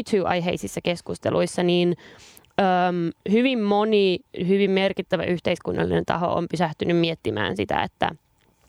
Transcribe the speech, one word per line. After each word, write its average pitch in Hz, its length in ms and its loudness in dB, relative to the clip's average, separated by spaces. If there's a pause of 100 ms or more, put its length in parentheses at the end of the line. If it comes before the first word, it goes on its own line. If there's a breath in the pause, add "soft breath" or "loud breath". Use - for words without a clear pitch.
(100)
Too-aiheisissa 180 680 -2
keskusteluissa - 800 -2
niin, 175 340 2 (640 loud breath)
öm, 180 500 2 (220)
hyvin 247 280 2
moni, 202 580 2 (300)
hyvin 196 220 4
merkittävä 190 540 0
yhteiskunnallinen 175 800 -2
taho 170 200 0
on 175 240 -2
pysähtynyt 165 460 -2
miettimään 165 600 -2
sitä, 85 260 0
että, - 280 -4 (580)